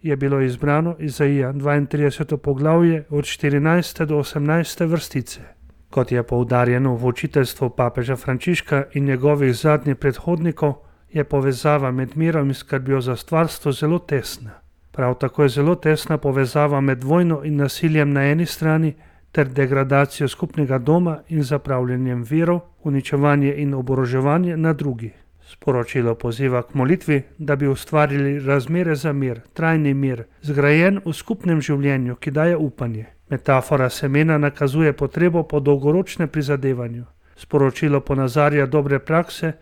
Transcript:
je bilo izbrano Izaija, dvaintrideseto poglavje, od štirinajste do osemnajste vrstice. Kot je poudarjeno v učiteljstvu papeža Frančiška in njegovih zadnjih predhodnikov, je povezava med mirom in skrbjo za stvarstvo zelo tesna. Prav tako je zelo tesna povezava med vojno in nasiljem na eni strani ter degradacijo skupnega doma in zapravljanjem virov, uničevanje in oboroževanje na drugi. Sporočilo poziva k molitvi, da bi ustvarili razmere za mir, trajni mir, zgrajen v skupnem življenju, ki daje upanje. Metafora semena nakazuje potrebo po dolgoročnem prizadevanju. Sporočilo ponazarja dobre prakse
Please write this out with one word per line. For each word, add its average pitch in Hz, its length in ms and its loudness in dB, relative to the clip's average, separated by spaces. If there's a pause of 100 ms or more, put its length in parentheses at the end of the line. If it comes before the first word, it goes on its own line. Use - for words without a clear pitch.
je 151 140 -2
bilo 139 260 0
izbrano 147 580 0
Izaija, 143 520 0
dvaintrideseto 143 840 0
poglavje, 156 720 2
od 147 160 -2
štirinajste 156 800 0
do 151 120 0
osemnajste 156 680 -2
vrstice. 160 560 -4 (480)
Kot 131 220 0
je 123 120 2
poudarjeno 123 720 0
v 117 100 -2
učiteljstvu 127 640 -2
papeža 123 460 -2
Frančiška 139 680 -2 (100)
in 143 120 -2
njegovih 135 500 2
zadnjih 147 400 0
predhodnikov, 160 800 -2 (400)
je 151 100 0
povezava 139 680 0
med 127 260 -4
mirom 160 300 2
in 139 60 0
skrbjo 135 480 -2
za 123 140 -2
stvarstvo 160 560 -2
zelo 156 280 0
tesna. 120 520 -6 (400)
Prav 127 280 0
tako 139 240 0
je 143 60 6
zelo 143 260 2
tesna 156 420 0
povezava 139 640 0
med 131 220 0
vojno 160 400 2
in 151 120 -2
nasiljem 143 580 0
na 139 120 2
eni 151 200 2
strani 160 480 0 (380)
ter 147 160 2
degradacijo 135 800 0
skupnega 139 500 -2
doma 156 420 2 (100)
in 156 140 0
zapravljanjem 127 800 -2
virov, 165 360 0 (240)
uničevanje 143 760 2
in 143 160 -2
oboroževanje 131 840 0
na 160 160 2
drugi. 127 380 -6 (300)
Sporočilo 120 720 -2
poziva 123 480 -2
k - 100 -14
molitvi, 139 480 2 (160)
da 147 180 -2
bi 139 120 0
ustvarili 139 720 0
razmere 143 560 0
za 143 180 -2
mir, 127 280 -4 (120)
trajni 160 400 2
mir, 135 300 -2 (180)
zgrajen 151 640 4
v 165 80 -4
skupnem 170 480 -2
življenju, 139 540 0
ki - 160 -8
daje 160 260 2
upanje. 120 480 -4 (240)
Metafora 135 600 2
semena 151 480 2
nakazuje 147 560 2
potrebo 160 500 0
po 147 160 -2
dolgoročnem 147 680 2
prizadevanju. 131 800 -4 (300)
Sporočilo 139 640 2
ponazarja 139 640 2
dobre 139 340 0
prakse 160 640 -2